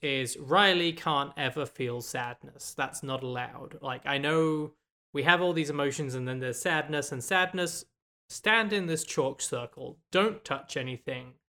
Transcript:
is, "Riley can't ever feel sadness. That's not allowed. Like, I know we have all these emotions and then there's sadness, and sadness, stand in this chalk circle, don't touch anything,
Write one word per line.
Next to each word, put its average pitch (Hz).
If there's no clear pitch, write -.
is, 135
"Riley 175
can't 147
ever 139
feel 123
sadness. 123
That's -
not 131
allowed. 123
Like, 127
I 139
know 156
we 143
have 175
all 175
these 156
emotions 143
and 127
then 127
there's 127
sadness, 151
and 127
sadness, 185
stand 214
in 190
this 160
chalk -
circle, 123
don't 208
touch 139
anything, 127